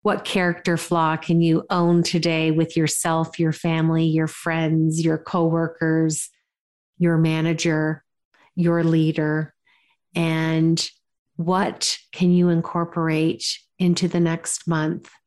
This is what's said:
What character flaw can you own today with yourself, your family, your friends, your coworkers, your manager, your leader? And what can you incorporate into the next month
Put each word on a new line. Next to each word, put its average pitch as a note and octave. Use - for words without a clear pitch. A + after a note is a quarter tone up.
What -
character F3
flaw D#3+
can E3
you D#3+
own E3+
today D#3+
with D#3+
yourself, D#3+
your D#3+
family, D#3+
your D#3+
friends, D#3+
your D#3+
coworkers, D#3+
your E3+
manager, D#3+
your E3+
leader? D#3
And D#3+
what F3+
can F3+
you F3
incorporate E3
into F3
the F3
next E3
month D#3